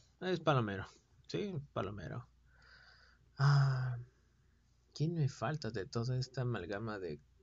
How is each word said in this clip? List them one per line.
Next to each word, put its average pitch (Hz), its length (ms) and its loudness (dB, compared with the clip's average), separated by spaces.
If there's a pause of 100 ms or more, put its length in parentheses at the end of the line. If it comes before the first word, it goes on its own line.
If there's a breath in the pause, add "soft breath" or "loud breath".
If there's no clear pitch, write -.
(200 loud breath)
es 180 200 -2
palomero. 113 460 2 (400 loud breath)
Sí, 190 280 -4 (180)
palomero. 104 560 -6 (1080 loud breath)
Ah, 135 600 4 (960 loud breath)
¿quién 165 200 2
me 151 140 2
falta 151 420 -2
de 101 160 -4
toda 123 320 -2
esta 131 240 -4
amalgama 107 560 -4
de 82 200 -6 (240)